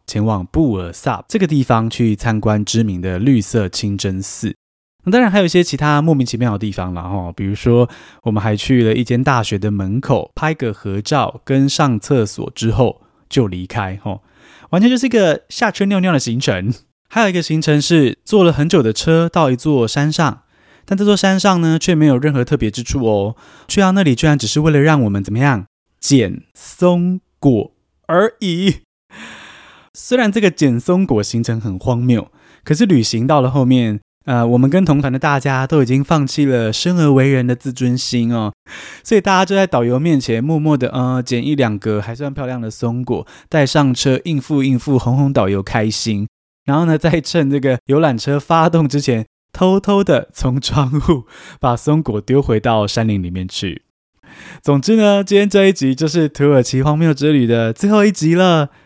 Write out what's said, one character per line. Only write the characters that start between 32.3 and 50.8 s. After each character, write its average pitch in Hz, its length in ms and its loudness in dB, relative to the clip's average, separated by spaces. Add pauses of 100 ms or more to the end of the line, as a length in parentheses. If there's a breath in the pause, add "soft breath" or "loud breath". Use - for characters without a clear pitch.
可 151 100 0
是 220 120 2
旅 147 180 4
行 117 220 -2
到 147 140 2
了 127 100 0
后 135 140 0
面， 120 380 2 (240)
呃， 120 200 0
我 120 120 2
们 131 120 4
跟 185 140 2
同 147 160 2
团 135 140 -2
的 131 40 -4
大 143 220 0
家 131 260 -2
都 151 160 2
已 123 40 4
经 135 180 0
放 147 240 0
弃 147 160 -2
了 117 300 0
生 180 240 -2
而 151 120 4
为 135 200 4
人 127 180 0
的 123 80 0
自 131 160 -10
尊 127 260 -2
心 120 360 -2
哦， 107 180 -4 (500 loud breath)
所 226 160 0
以 190 40 2
大 196 100 0
家 190 140 2
就 196 100 -2
在 196 100 2
导 120 200 0
游 123 120 0
面 156 220 2
前 117 240 -2
默 156 160 0
默 151 160 2
的， 123 140 -2
呃， 127 340 -2
捡 120 220 -4
一 147 100 0
两 110 240 0
个 107 220 -2
还 117 120 -8
算 139 200 -8
漂 135 120 -8
亮 127 140 -8
的 113 100 -8
松 120 360 -4
果， 104 200 -4 (220 loud breath)
带 147 180 2
上 139 280 2
车 131 320 0
应 151 160 -2
付 143 200 -2
应 131 160 0
付， 131 220 0
哄 123 160 -2
哄 139 160 2
导 113 160 0
游 98 160 -2
开 113 260 -2
心。 107 380 -4 (380)
然 139 120 0
后 170 60 2
呢， 160 140 2
再 165 240 0
趁 147 280 0
这 139 120 0
个 127 240 0
游 143 160 2
览 135 160 2
车 143 200 -2
发 165 300 2
动 160 220 2
之 143 100 -2
前， 117 260 -2 (280)
偷 190 260 2
偷 202 240 0
的 156 300 0
从 131 260 -2
窗 135 300 -2